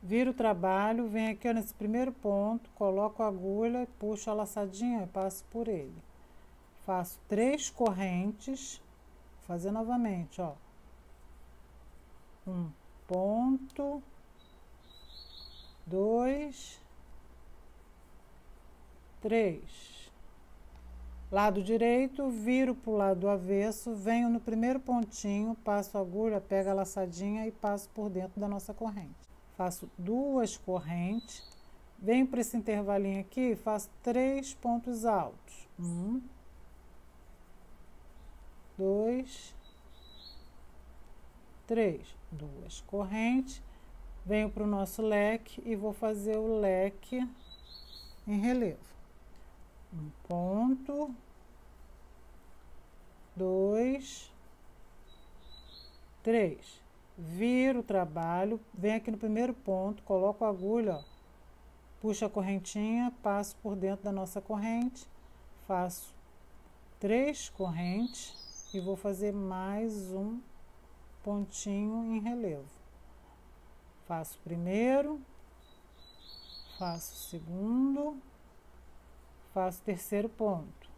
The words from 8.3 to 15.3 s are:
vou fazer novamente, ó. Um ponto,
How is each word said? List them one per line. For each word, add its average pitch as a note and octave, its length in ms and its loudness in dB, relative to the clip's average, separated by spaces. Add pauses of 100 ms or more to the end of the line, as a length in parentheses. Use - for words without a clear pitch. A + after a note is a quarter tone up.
vou - 100 -20
fazer F3 240 -2
novamente, A3 720 0
ó. D#3+ 120 -4 (2000)
Um F3 220 -2 (340)
ponto, C4 960 0 (1800)